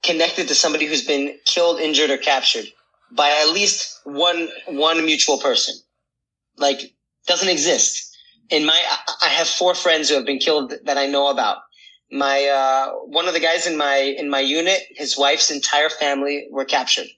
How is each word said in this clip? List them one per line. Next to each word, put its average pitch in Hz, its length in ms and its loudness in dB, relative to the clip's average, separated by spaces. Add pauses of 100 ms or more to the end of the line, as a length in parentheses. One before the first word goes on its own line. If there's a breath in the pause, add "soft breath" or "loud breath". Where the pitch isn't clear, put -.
connected 165 460 0
to - 80 0
somebody 156 300 0
who's 151 200 -4
been 143 380 -2
killed, 170 340 2
injured, 151 320 0
or 135 80 0
captured 127 480 0 (460)
by 147 180 4
at 151 200 4
least - 520 -2
one, 165 460 0 (180)
one 160 380 0
mutual 151 340 2
person. - 380 0 (800)
Like, 139 360 -2 (340)
doesn't 175 220 0
exist. 156 600 2 (420 loud breath)
In 151 160 2
my, 160 80 2
I, 170 520 -2
I - 20 2
have 156 200 0
four 180 260 0
friends 160 340 2
who 151 60 2
have 131 120 0
been 139 120 -4
killed 147 360 0 (100)
that 139 140 0
I 139 80 0
know 139 220 2
about. 123 300 0 (520 loud breath)
My, 139 360 0
uh, 135 460 2 (140)
one 165 200 -2
of 175 80 -2
the 160 60 2
guys 170 260 0
in 165 100 -2
my, 143 200 2
in 135 320 -2
my 139 120 0
unit, 165 400 0 (100)
his 139 280 -6
wife's 143 320 2
entire 147 380 0
family 143 640 -4
were 135 140 -4
captured. 131 540 -2